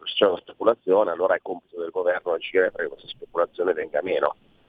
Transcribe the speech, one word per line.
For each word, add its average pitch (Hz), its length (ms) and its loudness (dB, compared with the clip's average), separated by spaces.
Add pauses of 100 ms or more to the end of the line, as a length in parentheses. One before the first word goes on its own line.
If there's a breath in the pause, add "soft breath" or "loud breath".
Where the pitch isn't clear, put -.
c'è - 240 2
una 90 100 2
speculazione, 101 720 2
allora 90 240 0
è 85 80 2
compito 87 380 -10
del 82 100 -6
governo 87 440 -2
agire 92 360 0
perché 82 200 -4
questa - 180 -14
speculazione - 680 -2
venga 78 300 -4
meno. 76 320 0 (320)